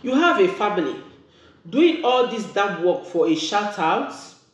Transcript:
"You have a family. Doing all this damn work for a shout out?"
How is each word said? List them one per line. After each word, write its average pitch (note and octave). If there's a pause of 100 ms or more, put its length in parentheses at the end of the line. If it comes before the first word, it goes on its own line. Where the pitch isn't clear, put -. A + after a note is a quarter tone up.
"You B3
have D#4+
a F3+
family. F3+ (720)
Doing D#4
all B3
this A3
damn F#3+
work F3+
for -
a D#3
shout G#3
out?" F#3 (400)